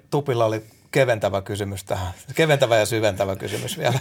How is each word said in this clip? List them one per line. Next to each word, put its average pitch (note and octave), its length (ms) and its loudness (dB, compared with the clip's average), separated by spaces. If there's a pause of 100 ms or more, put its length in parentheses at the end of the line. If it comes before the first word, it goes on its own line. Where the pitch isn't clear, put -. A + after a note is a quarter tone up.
Tupilla C3 360 0
oli A2 180 -2 (280)
keventävä G#2+ 500 2
kysymys G2 420 -6
tähän. F#2 300 -6 (220)
Keventävä C#3 420 4
ja G#2+ 80 4
syventävä G2 500 0
kysymys A#2 420 -8
vielä. B2+ 240 0